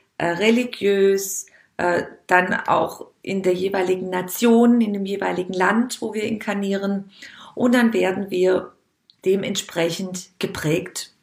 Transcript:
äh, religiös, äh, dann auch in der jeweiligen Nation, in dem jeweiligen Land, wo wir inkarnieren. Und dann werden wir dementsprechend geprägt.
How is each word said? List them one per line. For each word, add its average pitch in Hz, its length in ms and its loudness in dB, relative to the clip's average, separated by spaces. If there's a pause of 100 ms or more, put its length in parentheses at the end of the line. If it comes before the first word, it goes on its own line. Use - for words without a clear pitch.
(180)
äh, - 80 -2
religiös, 196 1200 2 (320)
äh, 175 260 0 (240)
dann 185 260 4
auch - 540 -2 (140)
in 196 200 -4
der 185 120 2
jeweiligen 185 560 -2
Nation, 233 720 4
in 208 100 0
dem 202 140 -4
jeweiligen 185 480 -4
Land, 202 480 0
wo 220 120 -6
wir 214 100 -4
inkarnieren. 196 880 -4 (460)
Und 247 180 2
dann 233 200 4
werden 190 380 0
wir 185 420 0 (500)
dementsprechend 185 1160 -4
geprägt. - 840 -4